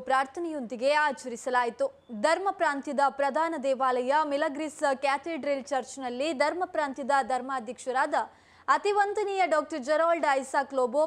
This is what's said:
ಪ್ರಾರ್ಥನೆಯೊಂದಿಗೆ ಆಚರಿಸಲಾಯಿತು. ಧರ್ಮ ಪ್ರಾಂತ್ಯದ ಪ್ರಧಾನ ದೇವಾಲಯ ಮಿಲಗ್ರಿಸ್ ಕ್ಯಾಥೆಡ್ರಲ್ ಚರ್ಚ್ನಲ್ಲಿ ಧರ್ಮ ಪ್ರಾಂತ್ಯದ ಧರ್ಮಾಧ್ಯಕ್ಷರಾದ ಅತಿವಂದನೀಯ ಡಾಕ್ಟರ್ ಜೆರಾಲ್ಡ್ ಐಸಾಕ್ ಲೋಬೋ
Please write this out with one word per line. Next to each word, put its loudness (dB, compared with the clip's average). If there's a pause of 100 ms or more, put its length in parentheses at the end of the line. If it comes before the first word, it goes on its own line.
ಪ್ರಾರ್ಥನೆಯೊಂದಿಗೆ 0 (140)
ಆಚರಿಸಲಾಯಿತು. -2 (400)
ಧರ್ಮ 2 (120)
ಪ್ರಾಂತ್ಯದ 0 (140)
ಪ್ರಧಾನ 0
ದೇವಾಲಯ 2 (200)
ಮಿಲಗ್ರಿಸ್ -2 (220)
ಕ್ಯಾಥೆಡ್ರಲ್ -2
ಚರ್ಚ್ನಲ್ಲಿ -4 (140)
ಧರ್ಮ 0 (120)
ಪ್ರಾಂತ್ಯದ 0 (100)
ಧರ್ಮಾಧ್ಯಕ್ಷರಾದ -2 (520)
ಅತಿವಂದನೀಯ 2 (140)
ಡಾಕ್ಟರ್ -2
ಜೆರಾಲ್ಡ್ 2 (120)
ಐಸಾಕ್ -2
ಲೋಬೋ 2